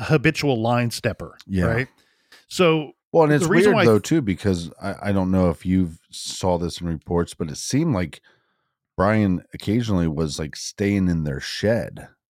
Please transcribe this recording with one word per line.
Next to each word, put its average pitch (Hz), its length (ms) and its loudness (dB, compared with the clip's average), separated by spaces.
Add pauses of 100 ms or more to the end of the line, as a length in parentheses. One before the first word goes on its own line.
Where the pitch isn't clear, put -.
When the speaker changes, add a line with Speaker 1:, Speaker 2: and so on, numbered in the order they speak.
Speaker 1:
habitual 143 580 0
line 120 300 0
stepper, - 560 -8
Speaker 2:
Yeah. 92 200 0
Speaker 1:
right? 117 220 0 (600)
So 160 440 2 (200)
Speaker 2:
Well, 165 120 6
and 151 100 4
it's 143 120 2
Speaker 1:
the 160 40 0
reason 190 240 6
Speaker 2:
weird, 196 140 4
Speaker 1:
why 113 40 8
Speaker 2:
though, 107 60 6
too, 156 240 2
because 92 580 -2
I, 95 300 -6
I - 40 0
don't 92 180 0
know 92 180 4
if - 160 -4
you've 90 340 0 (120)
saw - 480 -4
this 85 200 -6
in 87 80 -8
reports, 85 460 -4
but 85 160 -8
it 69 80 -12
seemed 147 380 0
like 87 260 -6 (760)
Brian 101 560 2
occasionally 101 560 -2
was, 78 300 -4
like, 80 180 -8
staying 101 520 -2
in 82 160 0
their 71 160 -4
shed, - 680 -4 (200)